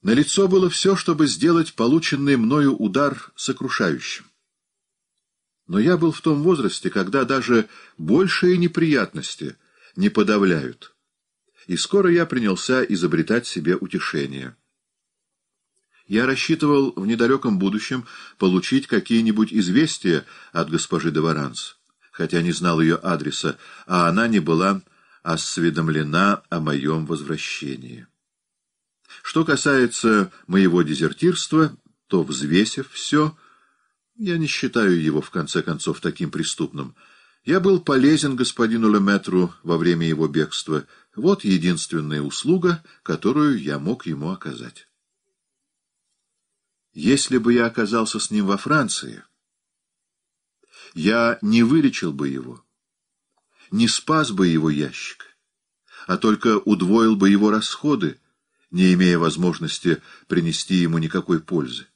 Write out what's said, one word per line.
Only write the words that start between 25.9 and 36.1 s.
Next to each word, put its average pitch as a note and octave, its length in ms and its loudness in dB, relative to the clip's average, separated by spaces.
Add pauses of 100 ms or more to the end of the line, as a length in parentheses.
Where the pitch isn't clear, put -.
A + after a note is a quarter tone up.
о E2+ 100 -4
моем D#2 460 -2
возвращении. C#2 1000 -10 (1160)
Что D#3+ 220 0
касается A#2+ 880 2 (140)
моего F2+ 360 4
дезертирства, D3+ 920 0 (320)
то, F2+ 140 0
взвесив D2+ 680 -2
все, D3+ 460 -2 (800)
я F#3 220 -4
не D#3 80 -2
считаю G#2+ 540 0
его, D#2 200 0
в - 100 -12
конце E2 320 -4
концов, D#2+ 380 -6
таким F2 300 -6